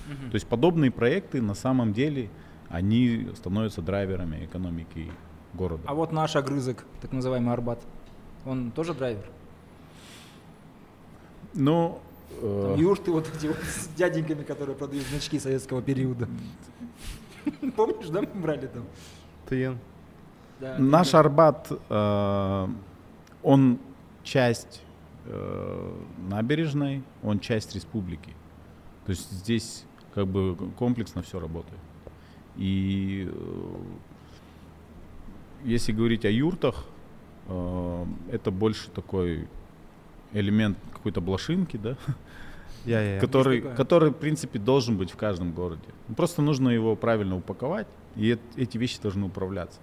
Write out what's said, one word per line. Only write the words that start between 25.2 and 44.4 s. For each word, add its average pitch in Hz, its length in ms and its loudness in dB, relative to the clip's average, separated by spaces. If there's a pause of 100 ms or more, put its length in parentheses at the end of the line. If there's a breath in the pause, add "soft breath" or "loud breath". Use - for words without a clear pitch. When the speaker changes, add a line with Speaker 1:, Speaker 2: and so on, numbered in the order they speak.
Speaker 2:
э, 50 720 -6 (320)
набережной, 139 760 0 (200)
он 104 180 2
часть - 340 -2
республики. 90 600 -8 (720)
То - 40 -2
есть - 200 -4
здесь 107 540 -2 (300)
как 101 120 0
бы 95 300 2 (220)
комплексно 117 440 -2
все 90 180 -8
работает. 85 400 -8 (760 loud breath)
И, 98 760 0
э, 50 440 -8 (1900 loud breath)
если 117 280 2
говорить 113 320 2
о 104 60 4
юртах, 131 540 2 (640)
э, 90 560 -4 (280)
это 110 180 -2
больше 104 400 0
такой 87 580 -2 (840)
элемент 104 460 2 (140)
какой-то - 280 -4
блошинки, 127 560 0
да? 113 200 -4 (880 loud breath)
Speaker 3:
Я, 117 180 2
я, 101 140 0
я. 98 40 0
Speaker 2:
Который, 131 360 6
Speaker 1:
Есть 113 120 0
такое. 120 80 -8
Speaker 2:
который, 156 340 6
в - 60 0
принципе, 151 420 -2